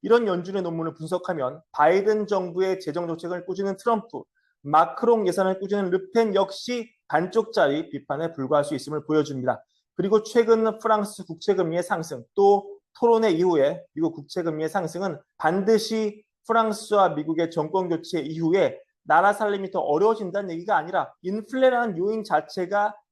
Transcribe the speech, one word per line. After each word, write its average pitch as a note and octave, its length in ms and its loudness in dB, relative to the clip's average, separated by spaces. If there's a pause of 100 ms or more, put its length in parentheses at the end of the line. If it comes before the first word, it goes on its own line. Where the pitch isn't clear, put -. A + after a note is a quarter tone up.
이런 A3+ 260 4
연준의 F#3 360 -2
논문을 E3 320 -4
분석하면 D#3+ 680 -4 (100)
바이든 G3 560 2
정부의 F#3 520 -2
재정 E3+ 280 -6
정책을 F3 380 -8
꾸짖는 F#3+ 320 -6
트럼프, A3 460 -4 (380)
마크롱 F3 680 2
예산을 F#3+ 320 0
꾸짖는 G3 300 -2
르펜 G3 460 0
역시 A3+ 540 -4 (180)
반쪽짜리 E3 840 0
비판에 D3+ 440 -6
불과할 C#3+ 300 0
수 C#3+ 120 -4
있음을 C#3+ 300 -8
보여줍니다. C3+ 580 0 (320)
그리고 G3+ 280 2
최근 A3 540 2
프랑스 G#3 480 0
국채금리의 F3 580 0
상승, D#3+ 400 -6 (100)
또 G3+ 440 4 (200)
토론회 A3+ 340 4
이후에 E3 520 2 (100)
미국 D#3+ 200 -2
국채금리의 D#3+ 560 -6
상승은 F3 500 -4 (180)
반드시 G#3+ 880 0 (240)
프랑스와 G#3+ 640 2
미국의 D#3+ 420 -2
정권 E3+ 380 -2
교체 E3 320 -4
이후에 D#3+ 580 0 (240)
나라 F3 300 4
살림이 G3+ 380 -4
더 F#3 100 -2
어려워진다는 G3 680 0
얘기가 F3+ 260 -2
아니라 D#3+ 340 -2 (100)
인플레라는 A#3 760 0
요인 G#3 260 -2
자체가 G3 720 -2 (160)